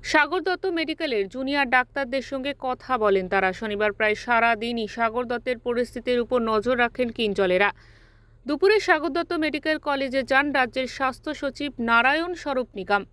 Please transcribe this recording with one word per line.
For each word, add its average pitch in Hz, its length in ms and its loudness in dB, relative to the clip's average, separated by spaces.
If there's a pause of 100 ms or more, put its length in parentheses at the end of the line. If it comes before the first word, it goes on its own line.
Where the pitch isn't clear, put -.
(100)
সাগর 311 300 2
দত্ত 359 240 -4 (120)
মেডিকেলের 302 520 -2
জুনিয়র 269 380 -2 (100)
ডাক্তারদের 254 540 -2
সঙ্গে 269 220 -4 (120)
কথা 254 340 -4
বলেন 196 300 2
তারা। 190 240 2
শনিবার 208 460 -2
প্রায় 214 260 2
সারা 233 320 4
দিনই 233 300 -4 (100)
সাগর 233 340 -2
দত্তের 240 360 -4
পরিস্থিতির 240 580 -2
উপর 247 140 0 (120)
নজর 220 340 2
রাখেন 233 320 -2
কিঞ্জলেরা। 202 540 2 (760)
দুপুরে 359 340 4
সাগর 311 360 2
দত্ত 339 160 -2 (120)
মেডিকেল 311 340 -2
কলেজে 269 420 -2 (100)
যান 269 160 4 (120)
রাজ্যের 254 380 0
স্বাস্থ্য 269 380 -4
সচিব 285 360 -6 (180)
নারায়ণ 269 440 4 (100)
স্বরূপ 254 360 -2
নিগম। 196 340 2